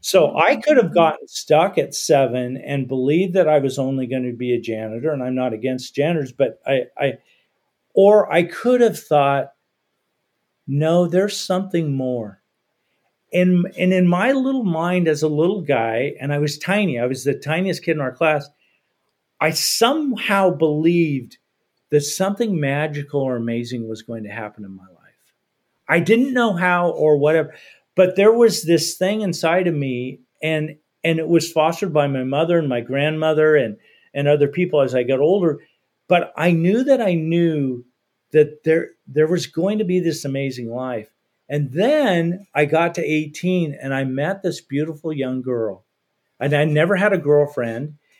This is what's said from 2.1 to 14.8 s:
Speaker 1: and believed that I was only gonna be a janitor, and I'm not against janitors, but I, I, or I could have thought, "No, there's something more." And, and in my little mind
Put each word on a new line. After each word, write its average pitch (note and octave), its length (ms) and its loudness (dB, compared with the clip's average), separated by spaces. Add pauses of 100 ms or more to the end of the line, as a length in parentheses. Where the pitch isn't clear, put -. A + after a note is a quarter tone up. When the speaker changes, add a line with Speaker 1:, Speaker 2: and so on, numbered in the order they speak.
Speaker 1:
and C3+ 300 -6
believed D3 460 0
that F3 160 2
I D3+ 100 4
was C3 200 -2
only C3 280 -2
gonna B2 260 -6
be B2 200 -4
a A2+ 80 -2
janitor, A2 500 -6
and C3+ 120 -4
I'm B2+ 120 -4
not B2+ 180 -2
against B2+ 420 -8
janitors, D3 360 -2
but - 340 -2
I, C3 180 0 (140)
I, C3+ 160 -2 (800)
or G3+ 380 6
I E3+ 120 4
could A#3+ 380 0
have F#3+ 180 2
thought, C#3 540 0 (1120)
"No, D#3+ 400 2
there's F#3+ 300 0
something F3+ 580 -2
more." B2 460 -6 (920)
And, F3+ 360 4 (100)
and F#3 160 2
in F#3 140 4
my F#3 240 2
little C4 320 0
mind F3 440 0